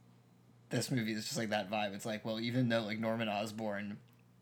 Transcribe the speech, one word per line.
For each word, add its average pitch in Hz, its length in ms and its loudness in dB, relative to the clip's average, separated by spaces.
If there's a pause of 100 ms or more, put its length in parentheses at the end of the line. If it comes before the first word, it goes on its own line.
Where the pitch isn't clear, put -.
(680)
this 120 220 0
movie 110 220 2
is 107 120 -4
just, 135 120 -4
like, 113 120 0
that 104 220 0
vibe. 107 240 0
It's 104 100 -8
like, 110 200 -4
well, 113 140 0
even 120 300 4
though, 117 120 4
like, 107 180 -2
Norman 113 300 2
Osborn, 104 680 -2 (440)